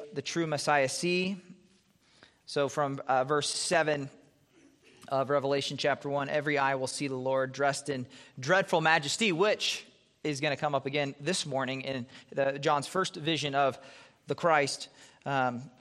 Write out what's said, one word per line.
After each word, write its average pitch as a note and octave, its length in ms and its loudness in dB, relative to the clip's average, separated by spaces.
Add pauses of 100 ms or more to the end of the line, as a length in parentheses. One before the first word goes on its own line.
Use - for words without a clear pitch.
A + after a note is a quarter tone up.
(140)
the C3+ 80 -8
true E3+ 240 -2
Messiah D3 420 2
see." F3+ 540 -2 (1040)
So C#3+ 240 0
from, C#3 380 -2
uh, C3 160 4
verse C#3+ 260 0
seven D3+ 600 0 (960)
of C3+ 240 0
Revelation C#3 460 0
chapter C#3+ 320 0
one, C#3+ 200 -2
"Every D3 300 0
eye C3+ 160 2
will C3 100 -2
see C#3+ 220 -4
the C3 80 -4
Lord C3 380 0
dressed C#3 360 0
in B2+ 160 -6 (340)
dreadful E3+ 420 2
majesty," D#3+ 500 4
which F#3+ 520 0 (400)
is D3 180 -4
gonna C#3+ 160 0
come D3 180 0
up C3+ 100 0
again C#3 340 -2
this D#3+ 260 -2
morning C3+ 360 -4
in C3 240 -6 (260)
the, C#3 280 0
John's D3 280 2
first F3+ 280 -2
vision D3 400 -2
of C#3 240 2 (480)
the C#3+ 80 -2
Christ. D3+ 540 2 (360)
Um, B2+ 560 -2